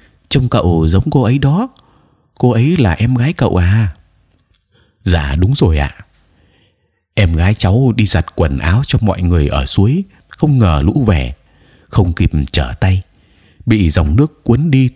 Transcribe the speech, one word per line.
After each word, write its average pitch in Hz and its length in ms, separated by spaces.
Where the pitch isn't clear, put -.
trông 127 200
cậu 85 380
giống 92 240
cô 135 120
ấy 120 140
đó. 147 300
Cô 123 120
ấy 131 260
là 110 140
em 117 240
gái 120 180
cậu - 220
à?" 92 380
"Dạ 76 320
đúng 92 200
rồi 80 220
ạ. 71 160
Em 85 160
gái 87 180
cháu 110 420
đi 107 100
giặt - 300
quần 73 220
áo 90 280
cho - 160
mọi 95 200
người 87 260
ở 67 180
suối, 123 380
không 147 300
ngờ 85 260
lũ 101 240
về, 69 280
không 92 240
kịp 82 180
trở 64 280
tay, 95 240
bị 104 240
dòng 78 260
nước 147 280
cuốn 139 280
đi 135 240